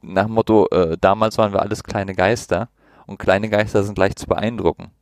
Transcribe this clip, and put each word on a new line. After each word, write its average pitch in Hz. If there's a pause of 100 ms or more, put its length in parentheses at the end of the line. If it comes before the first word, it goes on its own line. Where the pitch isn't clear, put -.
nach 92
dem 110
Motto, 110
äh, 82
damals 107
waren 107
wir 95
alles 104
kleine 98
Geister 101 (380)
und 98
kleine 101
Geister 107
sind 101
leicht 95
zu -
beeindrucken. 101 (120)